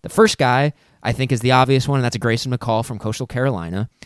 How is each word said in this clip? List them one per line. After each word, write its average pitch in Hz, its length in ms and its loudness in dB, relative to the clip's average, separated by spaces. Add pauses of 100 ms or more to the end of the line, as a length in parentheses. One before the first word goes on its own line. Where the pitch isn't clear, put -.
The - 80 -12
first - 300 2
guy, 135 340 2 (300)
I 117 80 0
think, 127 200 -2
is 117 100 0
the 123 100 0
obvious 131 360 4
one, 139 120 0
and 127 40 0
that's 120 140 -2
Grayson 117 340 -2
McCall 117 320 -2
from 113 140 -8
Coastal 110 300 -6
Carolina. 104 600 -4 (180)